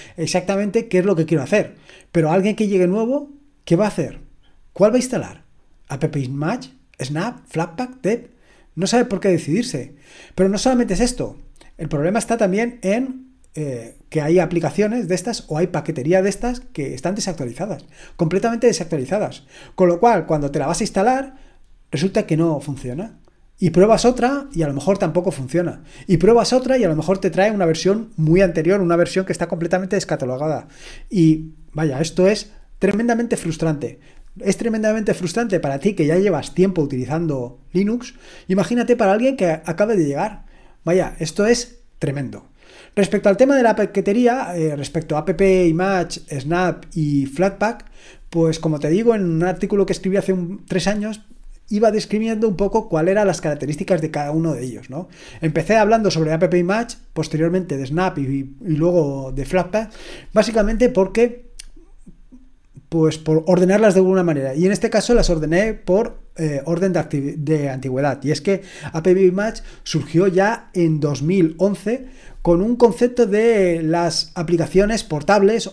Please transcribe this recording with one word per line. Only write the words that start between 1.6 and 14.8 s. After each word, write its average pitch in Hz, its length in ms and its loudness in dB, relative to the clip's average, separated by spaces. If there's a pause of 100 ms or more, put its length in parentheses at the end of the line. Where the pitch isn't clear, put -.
Pero 160 200 2
alguien 196 240 2
que 214 100 0
llegue 190 200 2
nuevo, 226 440 -2 (360)
¿qué 165 100 4
va 202 80 2
a 208 40 2
hacer? 143 320 -6 (520)
¿Cuál 214 200 4
va - 40 0
a 247 40 4
instalar? - 440 -6 (440)
¿A 139 120 -8
P 160 80 0
P 147 120 -4
Image? 147 500 -4 (320)
¿Snap? 160 460 -6
¿Flatpak? 180 540 -8
¿Deb? 226 260 -2 (460)
No 175 120 -2
sabe 240 200 2
por 208 140 -4
qué 196 100 2
decidirse. 160 640 -2 (400)
Pero 190 160 2
no 208 80 -2
solamente 240 340 2
es 170 80 0
esto. 240 380 -2 (400)
El 160 100 -8
problema 160 300 0
está 226 180 -2
también 233 460 0
en, 240 560 -4 (160)
eh, 123 420 -8 (140)
que 156 100 -2
hay 156 180 4
aplicaciones 175 680 0